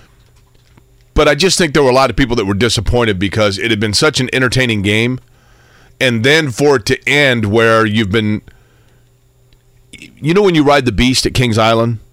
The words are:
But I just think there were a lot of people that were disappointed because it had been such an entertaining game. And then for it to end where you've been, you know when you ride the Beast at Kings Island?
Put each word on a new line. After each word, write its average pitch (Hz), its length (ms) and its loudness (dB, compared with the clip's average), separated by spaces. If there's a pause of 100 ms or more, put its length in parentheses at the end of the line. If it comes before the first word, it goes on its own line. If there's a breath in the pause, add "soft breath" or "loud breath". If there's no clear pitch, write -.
(1120 soft breath)
But 151 140 0
I 147 80 2
just 170 240 -2
think 160 160 -2
there 151 80 2
were 131 80 4
a 123 40 2
lot 135 140 2
of 117 60 -4
people 120 220 -2
that 110 80 -2
were 98 100 -2
disappointed 110 640 -2
because 101 400 -2
it 113 140 -2
had 104 80 -2
been 107 120 -4
such 151 280 -2
an 127 120 -4
entertaining 123 500 -2
game. 113 360 -2 (800 soft breath)
And 120 240 0
then 143 300 2
for 143 240 2
it 110 100 -4
to 123 220 -2
end 131 380 2
where 113 380 4
you've 107 280 -2
been, 107 300 -2 (1500 soft breath)
you - 440 -8
know 202 80 2
when 190 120 2
you 156 80 2
ride 143 220 2
the 120 80 0
Beast 123 340 0
at - 80 -4
Kings 120 240 0
Island? 113 400 0 (140)